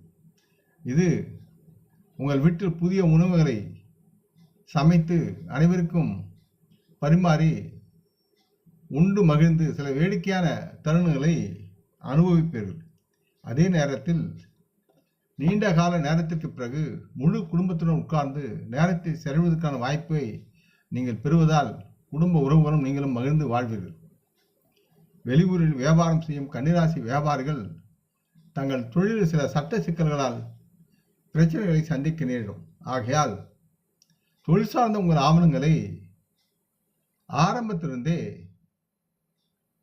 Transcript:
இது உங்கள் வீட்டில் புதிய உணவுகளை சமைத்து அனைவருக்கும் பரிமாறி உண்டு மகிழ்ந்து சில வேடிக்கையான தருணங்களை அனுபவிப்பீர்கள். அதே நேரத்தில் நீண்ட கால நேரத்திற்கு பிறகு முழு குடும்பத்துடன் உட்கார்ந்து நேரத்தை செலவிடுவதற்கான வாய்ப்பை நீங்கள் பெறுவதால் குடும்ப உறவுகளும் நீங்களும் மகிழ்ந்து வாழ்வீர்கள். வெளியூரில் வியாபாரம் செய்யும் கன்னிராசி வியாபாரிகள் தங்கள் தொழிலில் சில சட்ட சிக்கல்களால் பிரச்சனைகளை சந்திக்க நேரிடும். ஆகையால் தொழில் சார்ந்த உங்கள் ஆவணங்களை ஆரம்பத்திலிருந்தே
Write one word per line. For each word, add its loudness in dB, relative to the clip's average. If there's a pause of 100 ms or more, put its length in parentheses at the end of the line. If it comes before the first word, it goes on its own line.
(840)
இது 0 (1120)
உங்கள் 0
வீட்டில் 0
புதிய 0
உணவுகளை 4 (1120)
சமைத்து 4 (280)
அனைவருக்கும் 2 (920)
பரிமாறி 4 (1400)
உண்டு 2
மகிழ்ந்து 4
சில -6
வேடிக்கையான 0 (360)
தருணங்களை 2 (720)
அனுபவிப்பீர்கள். 0 (640)
அதே 0
நேரத்தில் -2 (1160)
நீண்ட 2
கால 2
நேரத்திற்கு -2
பிறகு -6 (300)
முழு 0
குடும்பத்துடன் -2
உட்கார்ந்து -4 (220)
நேரத்தை -2
செலவிடுவதற்கான 0
வாய்ப்பை -4 (640)
நீங்கள் -6
பெறுவதால் 2 (340)
குடும்ப 2
உறவுகளும் 4
நீங்களும் -2
மகிழ்ந்து 0
வாழ்வீர்கள். -4 (1300)
வெளியூரில் 4
வியாபாரம் 2
செய்யும் -8
கன்னிராசி 0
வியாபாரிகள் -2 (960)
தங்கள் -4
தொழிலில் 0
சில 0
சட்ட -4
சிக்கல்களால் -2 (960)
பிரச்சனைகளை 2
சந்திக்க -4
நேரிடும். -8 (240)
ஆகையால் -2 (1120)
தொழில் 0
சார்ந்த 0
உங்கள் 2
ஆவணங்களை 4 (1600)
ஆரம்பத்திலிருந்தே -2 (1600)